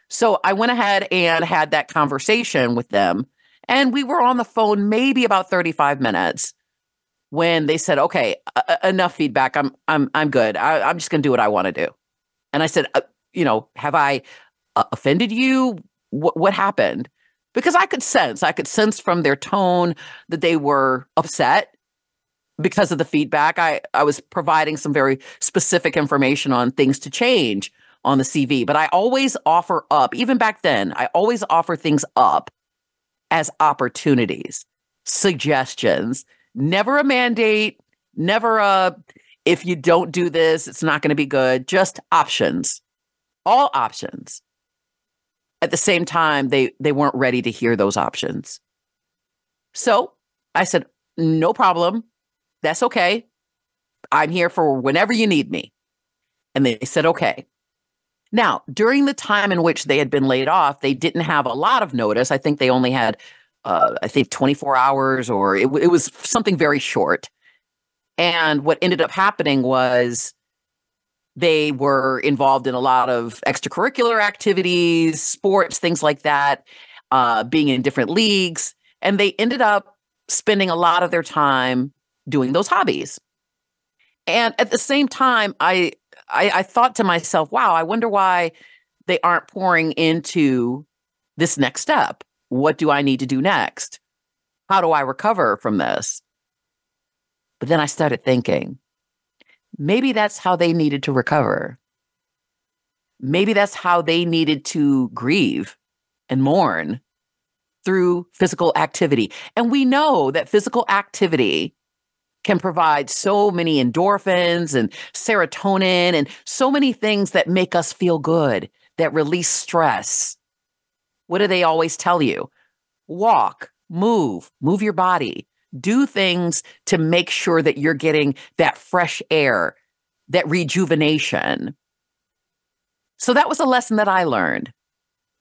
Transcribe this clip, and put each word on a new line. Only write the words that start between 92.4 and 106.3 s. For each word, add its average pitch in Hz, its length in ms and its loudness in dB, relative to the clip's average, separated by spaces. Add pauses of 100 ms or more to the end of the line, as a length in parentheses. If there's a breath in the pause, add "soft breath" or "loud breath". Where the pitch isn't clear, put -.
What 143 280 0
do 151 140 2
I 143 100 2
need 135 200 0
to 135 40 -6
do 131 160 -2
next? - 580 -2 (680)
How 190 140 2
do 165 100 0
I 147 100 2
recover 190 560 0
from 107 200 -2
this?" 58 440 -4 (1400)
But 131 100 -6
then 165 100 2
I 151 80 0
started 147 360 -2
thinking, - 540 -2 (1000 soft breath)
"Maybe 226 340 0
that's 208 260 -2
how 185 180 0
they 170 180 2
needed 147 300 0
to 143 80 -2
recover. 131 680 0 (1400)
Maybe 180 340 0
that's 202 220 2
how 175 260 0
they 165 220 0
needed 160 420 0
to 139 440 0
grieve 113 680 -2 (520)
and 131 140 0